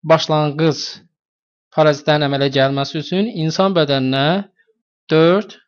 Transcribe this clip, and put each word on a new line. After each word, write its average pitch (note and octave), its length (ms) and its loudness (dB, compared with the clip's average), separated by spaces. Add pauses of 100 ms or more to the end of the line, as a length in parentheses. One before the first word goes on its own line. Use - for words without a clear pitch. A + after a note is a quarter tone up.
başlanğıc D#3 760 0 (920)
parazitlərin D3+ 520 2
əmələ C#3 240 0
gəlməsi C#3 480 -2
üçün F#3+ 320 -4
insan F3+ 460 -2
bədəninə C3+ 480 0 (840)
dörd E3 460 2 (120)